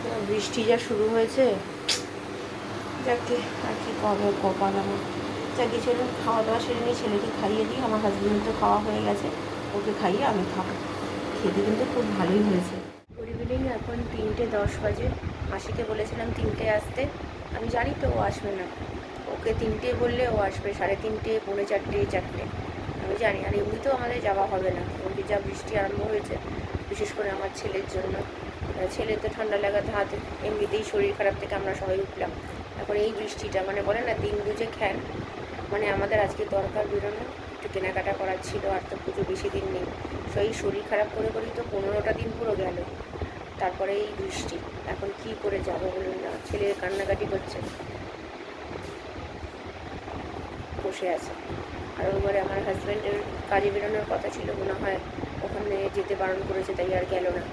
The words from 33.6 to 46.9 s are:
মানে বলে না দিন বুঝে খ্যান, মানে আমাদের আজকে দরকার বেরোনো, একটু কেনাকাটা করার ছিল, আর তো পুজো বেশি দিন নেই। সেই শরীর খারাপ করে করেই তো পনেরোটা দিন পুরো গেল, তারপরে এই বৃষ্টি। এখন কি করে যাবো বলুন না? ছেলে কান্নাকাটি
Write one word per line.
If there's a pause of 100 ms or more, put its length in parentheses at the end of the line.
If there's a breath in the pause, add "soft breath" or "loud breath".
মানে
বলে
না
দিন (100)
বুঝে (120)
খ্যান, (760)
মানে
আমাদের
আজকে
দরকার
বেরোনো, (280)
একটু
কেনাকাটা
করার
ছিল,
আর (100)
তো (100)
পুজো
বেশি
দিন (100)
নেই। (480)
সেই
শরীর
খারাপ
করে
করেই
তো
পনেরোটা
দিন
পুরো
গেল, (760)
তারপরে
এই (100)
বৃষ্টি। (300)
এখন (160)
কি
করে
যাবো
বলুন
না? (220)
ছেলে
কান্নাকাটি